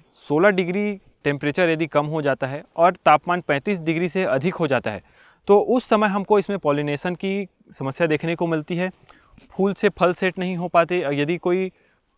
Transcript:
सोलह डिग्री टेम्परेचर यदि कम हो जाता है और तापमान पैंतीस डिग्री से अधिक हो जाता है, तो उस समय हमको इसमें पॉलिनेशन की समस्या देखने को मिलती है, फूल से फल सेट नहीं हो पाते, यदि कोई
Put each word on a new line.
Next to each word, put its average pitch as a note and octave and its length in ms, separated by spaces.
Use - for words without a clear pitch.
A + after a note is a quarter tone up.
सोलह E3 360
डिग्री G3 520
टेम्परेचर D3 460
यदि D#3+ 180
कम D3 180
हो D#3 160
जाता C#3 260
है C#3+ 160
और E3+ 140
तापमान F3 360
पैंतीस D#3 380
डिग्री E3 300
से F#3 140
अधिक C#3+ 320
हो E3 120
जाता A#2+ 240
है, G2 100
तो G3+ 120
उस A#3 300
समय G#3+ 180
हमको G3+ 320
इसमें G3 200
पॉलिनेशन D3 560
की F#3+ 320
समस्या C#3 280
देखने E3 280
को E3+ 120
मिलती E3 280
है, F3+ 160
फूल G3 220
से G3+ 160
फल F3+ 240
सेट F#3 260
नहीं F3+ 180
हो F3 100
पाते, E3 540
यदि D#3+ 160
कोई F3+ 340